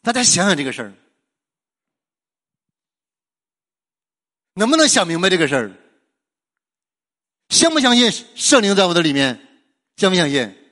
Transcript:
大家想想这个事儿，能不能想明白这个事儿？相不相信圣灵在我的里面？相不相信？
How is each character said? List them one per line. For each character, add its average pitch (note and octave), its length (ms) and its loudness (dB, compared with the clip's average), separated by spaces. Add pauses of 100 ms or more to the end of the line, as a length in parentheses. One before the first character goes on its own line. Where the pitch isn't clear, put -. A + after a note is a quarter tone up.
大 A#3 100 -4
家 B3 120 -2
想 F#3 220 0
想 F#3 100 2
这 C#3+ 80 -6
个 B2+ 80 -6
事 B2 100 -12
儿， G2 120 -14 (3500)
能 A3 160 -2
不 D#4+ 60 2
能 D#4 120 4
想 G3 180 0
明 E3 140 -6
白 F#3+ 80 0
这 F#3 80 2
个 D#3+ 120 0
事 C#3 80 -2
儿？ G#2+ 160 -4 (1800)
相 E4 240 0
不 D#4 60 0
相 B3 160 2
信 A#3+ 140 2 (260)
圣 B3+ 260 2
灵 G3+ 140 0
在 F#3+ 100 2
我 E3+ 80 -2
的 E3+ 80 2
里 D#3 100 0
面？ C3+ 480 -4 (360)
相 G3 120 0
不 F#3 80 0
相 D#3 140 0
信？ A#2+ 260 -4 (160)